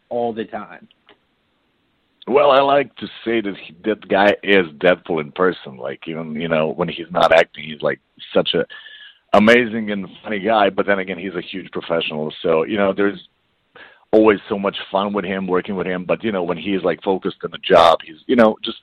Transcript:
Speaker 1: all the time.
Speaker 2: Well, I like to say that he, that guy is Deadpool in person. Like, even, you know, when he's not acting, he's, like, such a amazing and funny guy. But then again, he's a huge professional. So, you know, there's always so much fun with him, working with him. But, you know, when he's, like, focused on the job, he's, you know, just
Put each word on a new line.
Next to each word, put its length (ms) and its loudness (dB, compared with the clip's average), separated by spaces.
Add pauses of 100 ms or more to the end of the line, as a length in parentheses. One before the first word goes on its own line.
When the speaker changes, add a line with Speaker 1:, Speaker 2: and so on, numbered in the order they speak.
Speaker 1:
all 240 -4
the 120 -6
time. 420 -16 (1400)
Speaker 2:
Well, 240 4
I 100 6
like 360 2
to 100 -12 (180)
say 160 -2
that 160 -6
he, 180 -20 (100)
that 220 -4
guy 360 4
is 240 2 (100)
Deadpool 440 0
in 100 -10
person. 460 -4
Like, 300 -12
even, 320 -10
you 80 -8
know, 200 0
when 200 -4
he's 220 -12
not 220 2
acting, 320 2
he's, 180 -14
like, 180 -4 (340)
such 200 0
a 120 0 (680)
amazing 580 4
and 160 -8 (160)
funny 160 -6
guy. 300 2
But 160 -4
then 140 0
again, 180 -6
he's 160 -10
a 80 -6
huge 300 -12
professional. 600 -4 (120)
So, 200 2
you 140 -4
know, 160 2
there's 340 -4 (840)
always 360 6
so 120 -6
much 180 -4 (140)
fun 220 -2
with 120 -2
him, 220 -6
working 280 -2
with 120 -6
him. 180 -6
But, 180 -2
you 80 -4
know, 120 -2
when 140 -4
he's, 260 -4
like, 180 -2
focused 420 -4
on 60 -6
the 100 -16
job, 460 6
he's, 120 -20 (100)
you 80 2
know, 280 4
just 200 -8